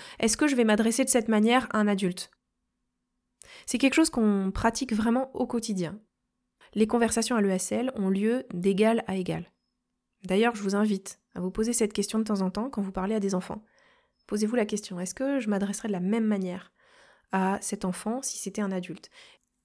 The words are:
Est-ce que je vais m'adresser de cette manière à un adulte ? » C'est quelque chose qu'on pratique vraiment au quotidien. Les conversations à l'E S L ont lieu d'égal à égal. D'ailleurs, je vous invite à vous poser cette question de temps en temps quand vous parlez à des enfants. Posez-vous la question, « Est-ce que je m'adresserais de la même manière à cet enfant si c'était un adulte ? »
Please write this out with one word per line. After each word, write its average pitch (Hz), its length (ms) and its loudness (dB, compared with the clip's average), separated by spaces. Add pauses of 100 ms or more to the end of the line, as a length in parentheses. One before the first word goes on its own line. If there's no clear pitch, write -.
(180)
Est-ce 220 180 2
que 302 100 4
je 285 100 2
vais 240 80 6
m'adresser 220 400 4
de 262 60 0
cette - 180 2
manière 220 440 4
à - 60 0
un 208 100 4
adulte ? » 190 420 -2 (1400)
C'est 247 120 -2
quelque 262 160 4
chose 320 160 6
qu'on 202 420 2
pratique 233 400 -2
vraiment 233 440 0
au 254 100 -2
quotidien. 208 540 -4 (760)
Les 214 120 4
conversations 233 500 2
à 220 40 4
l'E 196 100 4
S 185 220 -2
L 240 240 -2
ont 190 120 0
lieu 214 460 0
d'égal 196 520 2
à 190 100 -4
égal. 170 360 -6 (720)
D'ailleurs, 208 300 2
je 202 80 -10
vous 196 120 0
invite 202 460 0 (140)
à 180 60 -8
vous 185 100 -4
poser 220 220 -2
cette 214 200 0
question 208 260 -2
de 220 60 0
temps 214 160 0
en 185 100 0
temps 208 200 -4
quand 196 120 -4
vous 190 100 -6
parlez 190 220 -4
à 214 60 0
des 196 140 0
enfants. - 300 -6 (640)
Posez-vous 214 300 0
la 233 80 2
question, « 208 360 -6
Est-ce 185 140 -6
que 269 260 -2
je 214 100 -2
m'adresserais 202 380 -2
de 208 40 -2
la 180 80 -2
même 214 240 0
manière 185 480 -4 (600)
à 190 280 0
cet - 240 -6
enfant 220 380 -4
si - 160 -6
c'était 196 240 -6
un 196 100 -2
adulte ? » 180 380 -8 (540)